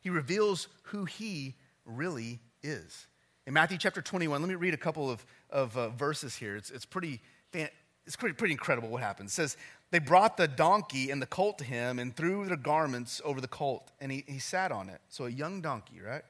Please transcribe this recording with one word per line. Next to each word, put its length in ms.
He 80
reveals 600
who 200
he 500
really 560
is. 440
In 60
Matthew 240
chapter 240
twenty-one, 400
let 80
me 60
read 180
a 60
couple 320
of, 140
of, 260
uh, 140
verses 440
here. 220
It's, 140
it's 160
pretty 340
fan-, 160
it's 100
pretty, 180
pretty 180
incredible 360
what 140
happens. 300
It 20
says, 220
"They 80
brought 380
the 120
donkey 600
and 100
the 60
colt 320
to 60
him 340
and 160
threw 320
their 100
garments 680
over 160
the 80
colt, 420
and 120
he, 140
he 120
sat 340
on 160
it." 200
So 180
a 40
young 300
donkey, 400
right? 300